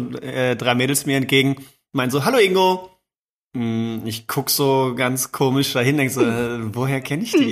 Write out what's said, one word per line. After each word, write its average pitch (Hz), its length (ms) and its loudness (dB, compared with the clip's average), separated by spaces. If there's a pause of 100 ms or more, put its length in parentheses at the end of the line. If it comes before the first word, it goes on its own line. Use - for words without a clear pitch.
(200)
äh, 127 360 -2
drei 123 180 2
Mädels 131 320 0
mir 139 100 2
entgegen, 135 480 2 (280)
meinten 127 180 -2
so, 139 160 0
„Hallo 247 120 2
Ingo.“ 185 520 2 (680)
Hm, 113 480 -4
ich 110 220 -8
guck - 240 -4
so 135 460 2
ganz 127 360 -2
komisch 135 400 0
dahin, 135 240 2
denk 135 140 0
so, 123 120 -4
„Äh, 117 520 -2
woher 131 260 -2
kenn 143 220 -4
ich 233 100 -6
die 294 180 4